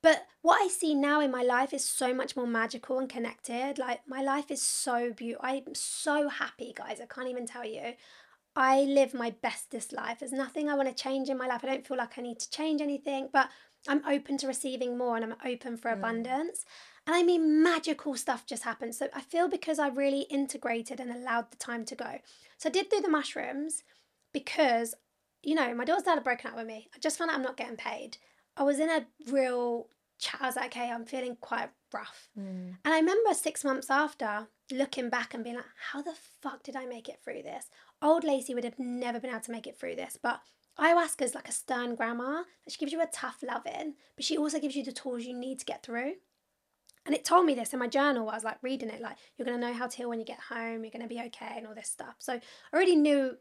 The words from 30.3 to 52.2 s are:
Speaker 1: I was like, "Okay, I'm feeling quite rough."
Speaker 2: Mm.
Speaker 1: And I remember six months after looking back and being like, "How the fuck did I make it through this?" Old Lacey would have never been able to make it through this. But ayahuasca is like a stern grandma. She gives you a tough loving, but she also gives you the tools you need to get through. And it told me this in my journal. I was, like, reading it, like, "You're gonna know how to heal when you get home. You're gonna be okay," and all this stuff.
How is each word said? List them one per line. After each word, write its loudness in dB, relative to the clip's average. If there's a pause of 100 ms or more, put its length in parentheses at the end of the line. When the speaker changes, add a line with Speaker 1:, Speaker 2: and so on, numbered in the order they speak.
Speaker 1:
I 0
was -2
like, -2 (100)
"Okay, -4
I'm -6
feeling -6
quite -6 (220)
rough." -14 (100)
Speaker 2:
Mm. -10
Speaker 1:
And 4
I 6
remember 6
six -2
months 0
after 0 (240)
looking -2
back -2
and -6
being -8
like, -10 (260)
"How -6
the -8
fuck -12
did -10
I -6
make -10
it -14
through -10
this?" -12 (320)
Old 6
Lacey 0
would -2
have -8
never -4
been -6
able -6
to -12
make -8
it -12
through -6
this. -10
But -2 (360)
ayahuasca 6
is -2
like -10
a -8
stern -2
grandma. -2 (240)
She -10
gives -4
you -2
a 2
tough -8
loving, -6 (220)
but -8
she 0
also 0
gives -4
you -4
the -6
tools -6
you -10
need -8
to -12
get -6
through. -4 (920)
And 2
it -6
told 6
me 4
this -4
in -4
my 0
journal. 2
I -4
was, -8
like, -6
reading -4
it, -12
like, -8 (200)
"You're -4
gonna -2
know -2
how -4
to -10
heal -6
when -4
you -8
get -10
home. -6
You're -12
gonna -10
be -8
okay," -10
and -10
all -14
this -12
stuff. -10